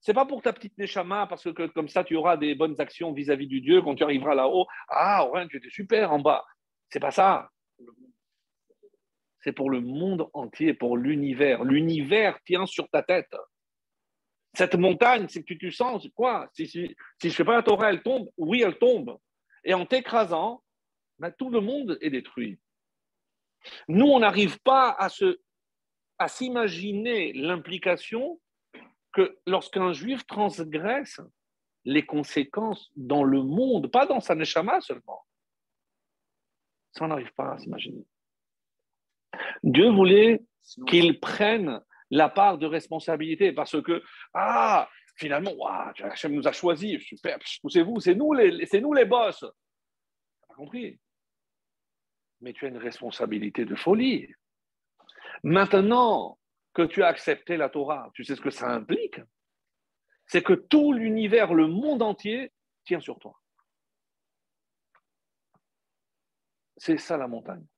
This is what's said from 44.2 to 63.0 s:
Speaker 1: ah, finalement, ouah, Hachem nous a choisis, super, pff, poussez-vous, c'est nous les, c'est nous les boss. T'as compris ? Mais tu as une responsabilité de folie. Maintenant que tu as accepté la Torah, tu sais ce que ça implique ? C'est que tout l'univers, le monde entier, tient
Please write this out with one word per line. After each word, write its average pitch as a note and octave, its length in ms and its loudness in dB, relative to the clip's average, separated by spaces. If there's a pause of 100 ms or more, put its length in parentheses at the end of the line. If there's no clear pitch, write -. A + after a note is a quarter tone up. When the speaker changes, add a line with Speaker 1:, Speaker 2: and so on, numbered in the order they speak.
Speaker 1:
ah, G3 560 2 (280)
finalement, D#3 360 -4
ouah, - 460 -8
Hachem - 340 -8
nous C#3+ 140 -2
a C#3 60 0
choisis, F3 500 -4
super, - 360 -10
pff, - 220 -14
poussez-vous, F3+ 400 0
c'est F3+ 140 4
nous D4 180 0
les, F3 340 4
c'est G3 140 0
nous C#4+ 120 -2
les C4+ 120 6
boss. G#3+ 400 0 (1040)
T'as - 60 -20
compris ? G#3 460 -14 (1400)
Mais A#2+ 120 -16
tu - 140 -12
as - 20 -6
une B2+ 80 -12
responsabilité A2 880 -6
de G#2+ 100 -6
folie. A3 580 0 (1120)
Maintenant G3 960 2 (360)
que F3 80 2
tu F3+ 200 0
as F3+ 60 6
accepté E3 480 -2
la D3 140 -2
Torah, C#3 440 -6
tu B2 100 -14
sais C3+ 120 -6
ce A2+ 60 -18
que C#3 80 -4
ça B2 180 -8
implique ? B2 520 -4 (1040)
C'est F3 160 0
que F#3+ 100 4
tout D4 400 4
l'univers, A3 600 2
le D#3+ 120 6
monde A#3 360 0
entier, A3 500 -6 (320)
tient E3+ 160 -4